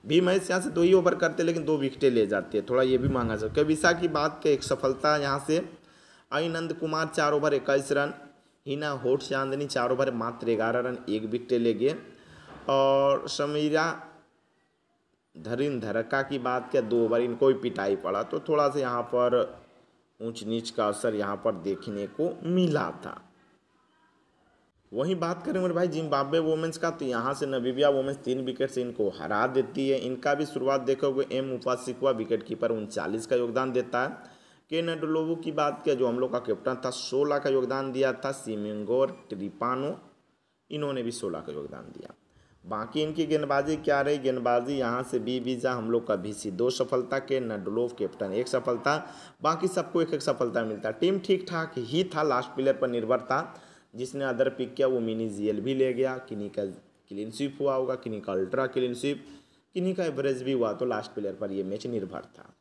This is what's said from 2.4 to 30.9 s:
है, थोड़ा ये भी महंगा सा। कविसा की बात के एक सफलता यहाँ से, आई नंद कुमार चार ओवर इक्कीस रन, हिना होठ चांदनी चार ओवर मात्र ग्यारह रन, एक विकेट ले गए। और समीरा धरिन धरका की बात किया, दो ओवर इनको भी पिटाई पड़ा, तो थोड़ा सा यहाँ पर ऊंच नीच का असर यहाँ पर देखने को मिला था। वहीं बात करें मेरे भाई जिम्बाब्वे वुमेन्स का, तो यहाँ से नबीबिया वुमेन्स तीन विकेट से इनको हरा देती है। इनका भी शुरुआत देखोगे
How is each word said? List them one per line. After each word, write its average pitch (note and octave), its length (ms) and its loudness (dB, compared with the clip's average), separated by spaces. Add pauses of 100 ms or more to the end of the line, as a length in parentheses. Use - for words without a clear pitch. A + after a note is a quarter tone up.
है, F#2+ 80 0
थोड़ा B2 180 2
ये C3 140 4
भी B2 120 2
महंगा A#2+ 280 0
सा। G#2+ 160 -2
कविसा D#3 400 4
की E3+ 160 0
बात D3+ 340 0
के D3+ 100 6
एक C3+ 100 0
सफलता C#3 540 2
यहाँ C#3 300 0
से, E3 160 2 (680)
आई D#3+ 180 0
नंद E3 260 -4
कुमार D#3+ 320 0
चार D3+ 260 2
ओवर D3 200 4
इक्कीस C#3 380 2
रन, C#3+ 220 2 (520)
हिना D3 320 -4
होठ B2+ 240 2
चांदनी C3+ 460 -2
चार B2+ 240 2
ओवर C3 220 2
मात्र A#2 420 0
ग्यारह A2+ 240 2
रन, B2 180 -2 (120)
एक G#2+ 160 0
विकेट A#2 280 -2
ले A#2 200 4
गए। B2+ 220 2 (760)
और C#3 600 4
समीरा D3+ 560 0 (1500)
धरिन A#2+ 440 -2
धरका A2+ 440 0
की C3+ 180 -4
बात B2 300 -2
किया, C3+ 120 4
दो A#2 220 2
ओवर A#2 160 2
इनको B2 260 4
भी C3+ 120 8
पिटाई G2+ 380 0
पड़ा, G2 260 0
तो - 180 -4
थोड़ा D3 280 4
सा C#3+ 100 -2
यहाँ B2 260 -2
पर B2 540 2 (600)
ऊंच A2+ 260 -8
नीच A2+ 240 -4
का A2 180 0
असर G#2+ 280 0
यहाँ G2+ 220 -2
पर G#2+ 200 0
देखने G2+ 520 -4
को E3 200 -2 (160)
मिला D#3+ 520 2
था। - 240 -12 (1700)
वहीं C#3+ 240 0
बात E3+ 280 -2
करें C4 180 -2
मेरे F3+ 120 0
भाई F3 140 2
जिम्बाब्वे D3 540 0
वुमेन्स D#3+ 360 0
का, E3 140 0
तो E3 140 -6
यहाँ B2 280 0
से C#3+ 140 -2
नबीबिया C3 420 2
वुमेन्स C3+ 280 0
तीन C3+ 240 -2
विकेट C3 280 -2
से B2 120 -4
इनको A#2 300 -2
हरा G#2 380 0
देती C3+ 400 0
है। C3+ 120 2
इनका B2+ 320 0
भी D3 120 0
शुरुआत C3+ 360 0
देखोगे C3+ 500 0